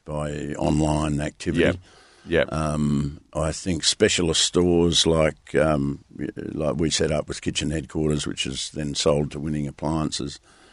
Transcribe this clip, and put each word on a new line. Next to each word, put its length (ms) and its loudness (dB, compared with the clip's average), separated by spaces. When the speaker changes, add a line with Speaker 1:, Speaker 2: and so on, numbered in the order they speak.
Speaker 1:
by 260 -6
online 600 2
activity. 440 -2
Speaker 2:
Yep. 120 2
Yep. 260 2
Speaker 1:
Um, 680 -2
I 200 -2
think 320 -4
specialist 580 2
stores 640 4
like, 480 2
um, 500 2
like 400 -4
we 140 0
set 200 0
up 180 -2
with 120 -8
Kitchen 300 -4
Headquarters, 560 -2
which 200 -6
is 280 -6
then 200 -6
sold 360 2
to 100 -10
Winning 260 -4
Appliances, 720 -4